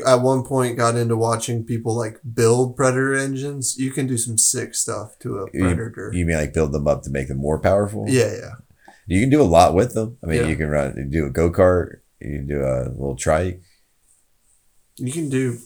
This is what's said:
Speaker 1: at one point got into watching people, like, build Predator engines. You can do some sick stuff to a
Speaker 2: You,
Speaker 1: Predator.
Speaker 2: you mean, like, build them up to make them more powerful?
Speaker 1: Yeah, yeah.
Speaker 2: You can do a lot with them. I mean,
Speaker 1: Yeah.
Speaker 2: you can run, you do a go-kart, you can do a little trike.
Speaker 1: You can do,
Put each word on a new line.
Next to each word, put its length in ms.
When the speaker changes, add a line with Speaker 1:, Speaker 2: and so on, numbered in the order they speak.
Speaker 1:
at 180
one 200
point 340
got 200
into 200
watching 480
people, 320
like, 220
build 420
Predator 380
engines. 640
You 140
can 160
do 100
some 200
sick 360
stuff 460
to 180
a 160
Speaker 2:
You, 60
Speaker 1:
Predator. 520
Speaker 2:
you 140
mean, 100
like, 160
build 200
them 160
up 160
to 60
make 180
them 100
more 220
powerful? 480
Speaker 1:
Yeah, 260
yeah. 160
Speaker 2:
You 140
can 80
do 140
a 20
lot 300
with 180
them. 320
I 40
mean, 120
Speaker 1:
Yeah. 80
Speaker 2:
you 80
can 140
run, 260
you 80
do 220
a 40
go-kart, 680
you 180
can 80
do 160
a 260
little 280
trike. 440
Speaker 1:
You 160
can 160
do, 360